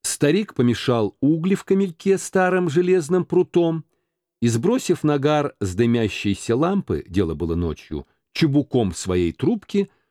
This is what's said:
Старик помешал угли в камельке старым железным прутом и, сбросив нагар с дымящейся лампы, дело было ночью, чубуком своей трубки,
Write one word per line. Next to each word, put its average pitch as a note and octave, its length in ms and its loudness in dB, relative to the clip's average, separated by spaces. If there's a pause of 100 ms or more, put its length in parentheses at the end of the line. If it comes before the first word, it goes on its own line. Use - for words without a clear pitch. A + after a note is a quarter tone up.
Старик E3+ 500 0
помешал A#2+ 680 0
угли E3 340 0
в - 80 -12
камельке F#3+ 560 0
старым F#3 500 0
железным F3+ 560 0
прутом E3+ 600 0 (540)
и, A#2 80 0
сбросив E3+ 560 0
нагар D3 560 0
с F#2+ 140 -4
дымящейся A2+ 800 0
лампы, D#3+ 520 -2
дело E2+ 260 -2
было E2 220 -2
ночью, D#2+ 500 -6 (280)
чубуком C3+ 600 0
своей F2+ 380 -2
трубки, G3 580 -2 (220)